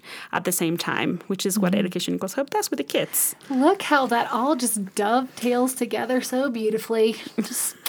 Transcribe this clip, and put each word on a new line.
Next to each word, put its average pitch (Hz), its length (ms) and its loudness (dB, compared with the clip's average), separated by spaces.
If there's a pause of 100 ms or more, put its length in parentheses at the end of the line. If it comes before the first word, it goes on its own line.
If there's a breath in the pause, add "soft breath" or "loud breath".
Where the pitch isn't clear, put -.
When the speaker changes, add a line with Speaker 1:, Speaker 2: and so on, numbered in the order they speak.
(320 loud breath)
Speaker 1:
at - 120 0
the 185 80 0
same 170 260 0
time, - 500 -2
which 190 200 -4
is 190 100 0
what 180 160 2
Speaker 2:
Mm-hmm. 202 60 2
Speaker 1:
Education 180 360 -2
Equals 190 180 -4
Hope 277 180 -4
does 427 200 -2
with 277 60 -4
the - 60 -4
kids. - 520 -2 (140)
Speaker 2:
Look 285 340 4
how 277 240 4
that 233 240 2
all 262 240 2
just 220 400 -2
dovetails 247 800 2
together 233 480 0
so 262 300 0
beautifully. 220 640 2 (220)
Just, - 380 -2 (140)